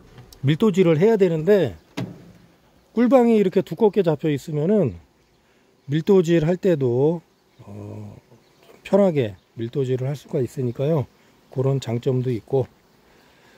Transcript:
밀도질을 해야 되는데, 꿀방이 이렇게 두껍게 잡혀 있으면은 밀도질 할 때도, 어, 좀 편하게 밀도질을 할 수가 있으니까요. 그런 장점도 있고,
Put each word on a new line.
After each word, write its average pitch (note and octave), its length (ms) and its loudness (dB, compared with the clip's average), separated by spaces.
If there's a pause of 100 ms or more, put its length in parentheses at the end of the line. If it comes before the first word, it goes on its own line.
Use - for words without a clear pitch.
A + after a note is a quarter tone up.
(420)
밀도질을 E3 580 2
해야 A3 180 4
되는데, E3 580 2 (1160)
꿀방이 A#3 440 4
이렇게 F#3+ 240 2
두껍게 G#3 400 0
잡혀 D#3+ 300 0
있으면은 D3+ 640 -2 (880)
밀도질 E3 600 2
할 F3+ 100 0
때도, D3 640 0 (380)
어, G#2 580 -16 (480)
좀 - 180 -20
편하게 D3+ 520 0 (180)
밀도질을 B2+ 540 -4
할 D3 80 -6
수가 - 240 -8
있으니까요. C3+ 640 -2 (460)
그런 C3+ 280 -2
장점도 B2+ 520 -2
있고, B2 340 -2 (920)